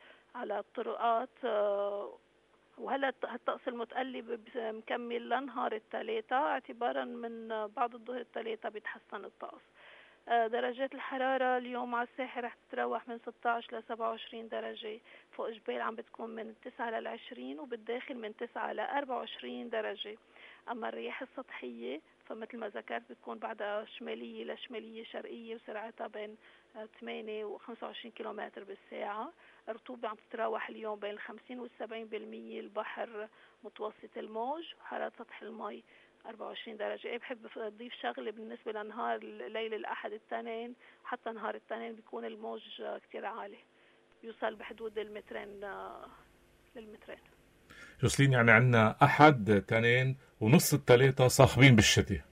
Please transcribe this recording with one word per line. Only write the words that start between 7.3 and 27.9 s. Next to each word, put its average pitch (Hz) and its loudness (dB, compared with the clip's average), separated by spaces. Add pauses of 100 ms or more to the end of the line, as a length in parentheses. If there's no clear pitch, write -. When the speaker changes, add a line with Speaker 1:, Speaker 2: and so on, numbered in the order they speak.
Speaker 1:
بعد 240 -2
الظهر 247 -10
التلاتة 226 -8
بيتحسن 214 -12
الطقس. - -14 (680)
آه، 233 4
درجات 247 -2
الحرارة 254 0
اليوم 247 -4
على 240 0
الساحل 254 -6
رح 240 -10 (120)
تتراوح 240 -4
من 233 -8
ستاش 233 -4
لسبعة 226 -6
وعشرين 226 -10
درجة، 220 -8 (320)
فوق - -6
جبال 233 -6
عم 226 -2
بتكون 226 -12
من 220 -10 (120)
تسعة 240 -6
للعشرين، 233 -8
وبالداخل 240 -8
من 214 -10
تسعة 226 -6
لأربعة 262 -4
وعشرين 240 -8
درجة. 214 -6 (540)
أما 226 -6
الرياح 233 -8
السطحية 254 -10 (240)
فمثل 220 -10
ما 226 -8
ذكرت 226 -8
بتكون 233 -12
بعدها 214 -6
شمالية 226 -10
لشمالية 226 -14
شرقية، 226 -12
وسرعتها 226 -10
بين، 214 -10 (400)
آه، 220 -12 (140)
ثمانية 220 -8
وخمسة - -10
وعشرين 220 -12